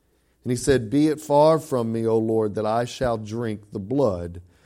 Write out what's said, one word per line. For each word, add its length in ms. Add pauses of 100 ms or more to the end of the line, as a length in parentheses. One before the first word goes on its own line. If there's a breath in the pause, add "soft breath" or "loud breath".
(440)
And 80
he 40
said, 340
"Be 180
it 120
far 380
from 340
me, 140
O 120
Lord, 380
that 100
I 200
shall 320
drink 540
the 80
blood 600 (240 soft breath)